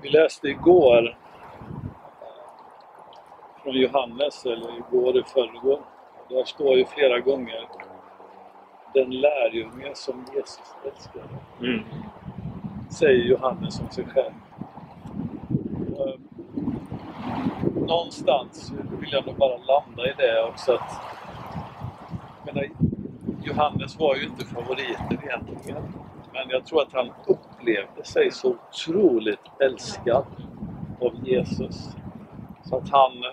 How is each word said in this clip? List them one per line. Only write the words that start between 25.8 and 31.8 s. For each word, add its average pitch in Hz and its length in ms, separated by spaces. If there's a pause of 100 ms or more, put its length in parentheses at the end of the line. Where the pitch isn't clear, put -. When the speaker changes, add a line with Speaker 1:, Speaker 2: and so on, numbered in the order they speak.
Speaker 1:
Men 127 180
jag 127 160
tror 156 160
att - 100
han 123 180 (160)
upplevde - 800
sig 143 260
så - 180
otroligt 123 920 (200)
älskad 131 640 (760)
av 123 100 (180)
Jesus. - 600 (760)